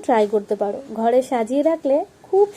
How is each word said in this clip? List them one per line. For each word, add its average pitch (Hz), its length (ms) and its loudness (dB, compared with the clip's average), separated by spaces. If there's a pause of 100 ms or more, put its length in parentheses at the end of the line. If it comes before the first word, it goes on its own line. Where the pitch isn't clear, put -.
ট্রাই 226 220 2
করতে 208 280 -2
পারো, 202 240 -4 (140)
ঘরে 233 260 2 (100)
সাজিয়ে 247 400 0
রাখলে 311 260 0 (320)
খুব 403 300 4